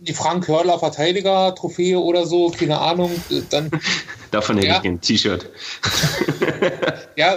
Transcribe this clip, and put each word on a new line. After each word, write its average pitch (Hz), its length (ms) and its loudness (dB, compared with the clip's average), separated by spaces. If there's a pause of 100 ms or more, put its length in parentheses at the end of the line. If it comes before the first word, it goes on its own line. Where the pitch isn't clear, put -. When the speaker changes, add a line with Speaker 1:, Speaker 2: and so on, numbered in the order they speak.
Speaker 1:
die 170 120 -6
Frank 175 320 -2
Hörler 170 320 2
Verteidiger 185 760 2
Trophäe 180 420 0
oder 175 280 2
so, 170 240 2
keine 151 280 0
Ahnung, 175 320 0 (200)
äh, 143 100 0 (100)
dann 147 220 0
Speaker 2:
<laughs> - 580 -6
Davon 107 260 0
hätte 98 120 4
Speaker 1:
Ja. 170 80 4
Speaker 2:
ich 185 60 -2
gerne 87 160 -2
ein - 20 -14
T-Shirt. 104 500 0 (800)
<laughs> - 840 -2
Speaker 1:
Ja, 175 200 4